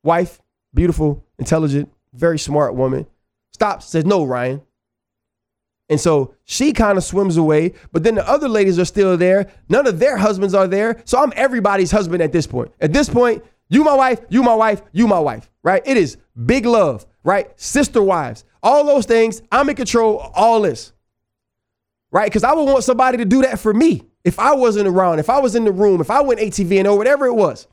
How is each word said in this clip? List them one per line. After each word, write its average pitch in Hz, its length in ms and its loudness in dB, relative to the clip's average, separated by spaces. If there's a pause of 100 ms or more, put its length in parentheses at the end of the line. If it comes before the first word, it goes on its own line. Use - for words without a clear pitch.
Wife, 170 380 -2 (340)
beautiful, 156 480 -2 (160)
intelligent, 147 500 -2 (240)
very 160 240 -2
smart 143 380 -2
woman, 131 320 -4 (440)
stops, - 360 -4
says, 160 180 -4
"No, 190 180 2
Ryan." 127 380 -6 (1300)
And 151 100 0
so 147 340 0 (100)
she 269 300 -2
kinda 202 280 0
swims 185 360 -2
away, 160 360 2 (200)
but 156 100 -2
then 226 120 0
the 190 140 -4
other 285 200 0
ladies 196 280 0
are 175 80 0
still 190 320 0
there. 185 300 0 (220)
None 269 180 2
of 175 120 -2
their 254 180 0
husbands 196 360 -2
are 190 140 2
there. 214 380 -4
So 247 120 -2
I'm 269 180 0
everybody's 202 560 0
husband 175 300 -2
at 147 120 -2
this 160 120 -2
point. 120 260 -8 (100)
At 151 100 0
this 285 180 0
point, 240 320 0 (280)
you 285 160 2
my 294 100 4
wife, 262 320 0
you 247 160 0
my 240 100 4
wife, 220 380 0
you 220 160 0
my 190 120 2
wife, 123 300 -6 (140)
right? 185 220 0
It 269 100 0
is 170 220 0 (280)
big 165 200 0
love, 190 420 0 (160)
right? 185 320 -2
Sister - 480 -2
wives, 151 400 -2 (180)
all 285 220 2
those 285 220 2
things. 226 360 0 (100)
I'm 277 180 0
in 285 80 -4
control 226 420 0
of 135 160 -16
all 220 260 2
this, 151 300 -6 (1200)
right? 208 200 0
'Cause 208 120 -2
I 262 100 2
would 311 120 2
want 269 180 2
somebody 254 360 0
to 233 60 -4
do 254 180 2
that 247 140 -2
for 214 160 -2
me 226 300 2 (220)
if 175 140 -2
I 269 160 2
wasn't 208 340 0
around, 175 300 2
if 151 100 -2
I 269 100 2
was 240 160 0
in 233 80 0
the 208 80 2
room, 185 300 2
if 156 100 -4
I 262 80 2
went 247 220 0
A 214 80 -2
T 196 160 -4
V 190 140 2
N 196 80 2
or 202 100 2
whatever 269 300 0
it 240 60 0
was. 175 400 -2